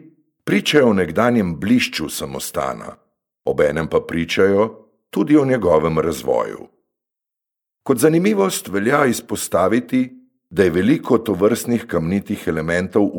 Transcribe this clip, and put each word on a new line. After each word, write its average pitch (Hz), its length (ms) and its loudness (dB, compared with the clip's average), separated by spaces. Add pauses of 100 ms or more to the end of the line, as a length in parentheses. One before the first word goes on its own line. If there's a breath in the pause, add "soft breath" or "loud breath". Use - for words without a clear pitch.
(440)
pričajo 151 460 2
o 107 40 2
nekdanjem 92 680 0
blišču 104 500 -2
samostana, 65 840 -8 (500)
obenem 76 420 0
pa - 200 0
pričajo 98 840 0 (200)
tudi 147 280 2
o 139 80 4
njegovem 82 540 0
razvoju. 62 680 -4 (1160)
Kot 131 140 0
zanimivost 185 720 2
velja 120 380 0
izpostaviti, 123 1200 -2 (220)
da 95 140 2
je 92 60 4
veliko 110 480 2
tovrstnih 110 680 0
kamnitih 92 600 -4
elementov 87 720 0